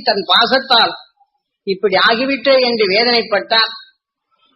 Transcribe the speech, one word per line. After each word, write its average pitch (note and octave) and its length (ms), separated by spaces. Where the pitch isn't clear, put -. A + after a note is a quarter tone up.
தன் G3+ 220
பாசத்தால் A3 680
இப்படி F#3+ 340
ஆகிவிட்டே B3+ 600
என்று A#3 260
வேதனைப்பட்டால் A3 880